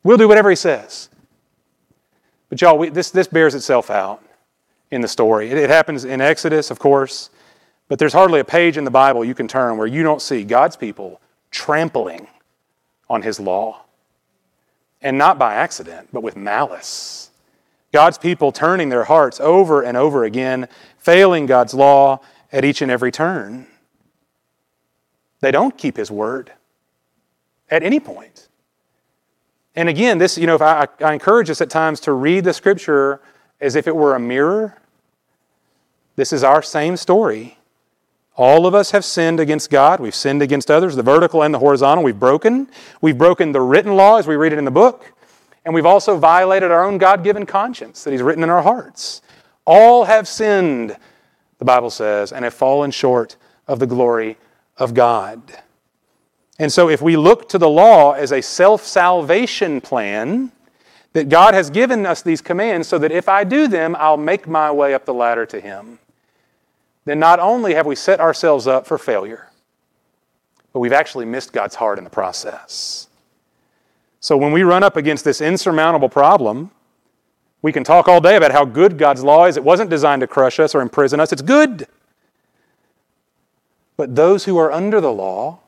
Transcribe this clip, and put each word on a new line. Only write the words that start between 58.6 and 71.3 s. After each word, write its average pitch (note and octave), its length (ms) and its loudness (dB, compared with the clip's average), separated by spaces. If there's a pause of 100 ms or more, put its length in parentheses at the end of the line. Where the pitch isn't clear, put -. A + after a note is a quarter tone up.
plan, B2 720 -6 (640)
that D3 160 -2
God F#3 240 6
has F3 160 0
given A3 360 -2
us E3+ 160 -6
these D#3+ 200 -4
commands F#3 460 -4
so F3 120 -2
that D#3 120 0
if F3 180 -2
I G3 160 0
do C#4 220 0
them, E3+ 300 -4
I'll D#3 200 0
make D#3+ 300 -6
my D#3 240 -2
way C#3+ 220 -2
up C3 120 -6
the C3+ 80 -8
ladder A#2 340 -2
to G#2+ 140 -14
him, G#2 360 -20 (1080)
then D3 140 -4
not E3+ 200 4
only G#3 340 -2
have D3+ 120 0
we D3+ 100 -4
set - 240 0
ourselves D3+ 480 0
up C3 180 -2
for D#3 120 -6
failure, A2 520 -8 (1200)
but C3 60 -6
we've A#2+ 140 -2
actually C#3 320 -4
missed B2 280 -12